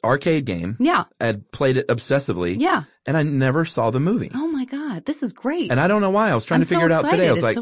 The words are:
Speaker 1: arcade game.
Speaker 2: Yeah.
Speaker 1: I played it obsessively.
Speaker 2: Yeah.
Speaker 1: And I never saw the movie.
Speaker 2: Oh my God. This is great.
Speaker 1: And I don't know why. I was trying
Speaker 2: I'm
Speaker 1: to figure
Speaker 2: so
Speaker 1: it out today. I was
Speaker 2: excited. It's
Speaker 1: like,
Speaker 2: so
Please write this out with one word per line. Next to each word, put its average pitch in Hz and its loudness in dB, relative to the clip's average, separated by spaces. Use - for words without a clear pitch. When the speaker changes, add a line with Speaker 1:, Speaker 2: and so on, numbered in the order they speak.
Speaker 1:
arcade 143 0
game. 90 -6
Speaker 2:
Yeah. 262 0
Speaker 1:
I 113 0
played 131 0
it 127 -2
obsessively. 110 -2
Speaker 2:
Yeah. 302 0
Speaker 1:
And 143 0
I 151 2
never 139 2
saw 113 0
the 127 0
movie. 185 0
Speaker 2:
Oh 285 -4
my 269 -2
God. 277 -8
This 302 -4
is 214 -4
great. 285 -4
Speaker 1:
And 123 2
I 160 2
don't 208 2
know 196 2
why. 208 2
I 139 2
was 113 -2
trying 165 2
Speaker 2:
I'm 165 4
Speaker 1:
to - -14
figure 170 2
Speaker 2:
so 165 2
Speaker 1:
it 165 4
out 160 2
today. 170 4
I - 4
was 110 2
Speaker 2:
excited. - -
It's - 0
Speaker 1:
like, 113 2
Speaker 2:
so 233 -4